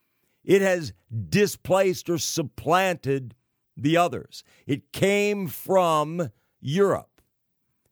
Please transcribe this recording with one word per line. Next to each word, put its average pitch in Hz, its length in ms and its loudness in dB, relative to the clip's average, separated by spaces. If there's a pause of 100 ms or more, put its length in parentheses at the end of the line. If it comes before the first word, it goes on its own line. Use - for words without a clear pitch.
(440)
It 190 180 4
has 175 320 0 (340)
displaced 190 800 0
or 170 80 0
supplanted 147 1160 -2 (420)
the 143 220 0
others. 123 460 -2 (220)
It - 260 -6
came 202 560 0
from 165 840 0 (300)
Europe. 151 600 -2 (720)